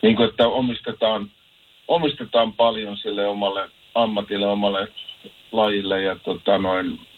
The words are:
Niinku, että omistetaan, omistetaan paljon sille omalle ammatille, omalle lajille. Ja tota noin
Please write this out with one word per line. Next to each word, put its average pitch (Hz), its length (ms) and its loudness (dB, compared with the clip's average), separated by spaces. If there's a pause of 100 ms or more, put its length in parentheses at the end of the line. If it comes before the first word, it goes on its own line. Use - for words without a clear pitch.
Niinku, 214 200 4
että 117 260 4
omistetaan, 110 800 -2 (580)
omistetaan 135 640 0
paljon 110 440 0
sille 101 300 -4
omalle 98 440 -2 (240)
ammatille, 104 520 0
omalle 101 420 0 (640)
lajille. 101 500 0
Ja 95 140 -2
tota 95 420 0
noin 92 420 -2 (180)